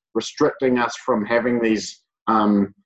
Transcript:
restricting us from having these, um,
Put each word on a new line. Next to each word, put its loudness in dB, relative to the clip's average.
restricting 0
us -4
from -2
having 0
these, -2
um, 2